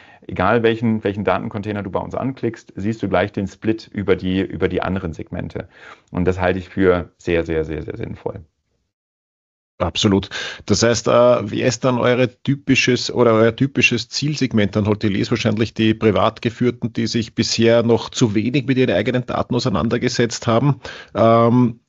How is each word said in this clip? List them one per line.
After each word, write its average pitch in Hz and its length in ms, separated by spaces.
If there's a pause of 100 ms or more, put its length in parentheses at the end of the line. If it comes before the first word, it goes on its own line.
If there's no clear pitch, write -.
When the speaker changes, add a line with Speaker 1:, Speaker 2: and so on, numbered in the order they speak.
(260)
Speaker 1:
egal 101 380
welchen, 113 400
welchen 101 200
Datencontainer 104 600
du 95 80
bei 92 80
uns 92 160
anklickst, - 600
siehst 107 280
du 101 60
gleich 92 220
den 101 140
Split - 480
über 98 220
die, 92 260
über 90 280
die 90 120
anderen 90 320
Segmente. 87 540 (420)
Und 90 160
das 92 160
halte 92 160
ich 90 120
für 90 480
sehr, 85 280
sehr, 80 180
sehr, 78 200
sehr - 120
sinnvoll. - 440 (1400)
Speaker 2:
Absolut. 95 520 (360)
Das - 160
heißt, 117 280
äh, - 20 (400)
wer 113 160
ist 120 180
dann 123 140
eure 123 420
typisches 127 720
oder 117 200
euer 110 220
typisches 123 540
Zielsegment 120 680
an 104 120
Hoteliers? 107 420
Wahrscheinlich 113 460
die 110 180
Privatgeführten, 110 1000
die 117 120
sich 113 300
bisher 113 480
noch 117 260
zu 110 240
wenig 120 320
mit 131 120
ihren 120 180
eigenen 123 320
Daten - 260
auseinandergesetzt 120 960
haben. 120 320 (340)
Ähm, 117 760